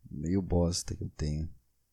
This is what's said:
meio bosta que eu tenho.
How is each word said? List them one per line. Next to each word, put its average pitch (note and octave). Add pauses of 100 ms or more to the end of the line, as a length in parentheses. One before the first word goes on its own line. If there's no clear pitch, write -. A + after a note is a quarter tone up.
meio E2+
bosta F2
que -
eu -
tenho. D2+ (400)